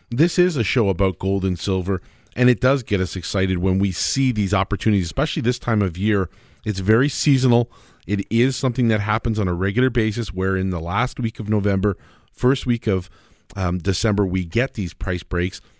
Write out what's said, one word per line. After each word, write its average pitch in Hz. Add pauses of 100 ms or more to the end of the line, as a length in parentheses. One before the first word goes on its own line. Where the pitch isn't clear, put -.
This 147
is 180
a 123
show 107
about 95
gold 95
and 92
silver, 95 (360)
and 123
it 123
does 131
get 98
us 92
excited 95
when 92
we 98
see 131
these 104
opportunities, 98
especially 143
this 123
time 110
of 87
year. 101 (340)
It's 98
very 110
seasonal. 127 (340)
It 101
is 123
something 123
that 110
happens 107
on 101
a 90
regular 101
basis 110
where 95
in 95
the 87
last 98
week 120
of 104
November, 101 (360)
first 131
week 120
of, 95 (460)
um, 90
December, 98
we 92
get 113
these 92
price 92
breaks, 90 (200)